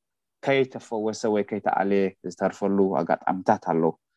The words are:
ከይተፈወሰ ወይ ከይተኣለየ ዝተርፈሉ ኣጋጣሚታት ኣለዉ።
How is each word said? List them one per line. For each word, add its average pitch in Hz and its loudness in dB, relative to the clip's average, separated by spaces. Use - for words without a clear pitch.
ከይተፈወሰ 117 -2
ወይ 104 2
ከይተኣለየ 98 0
ዝተርፈሉ - -2
ኣጋጣሚታት 92 0
ኣለዉ። 82 2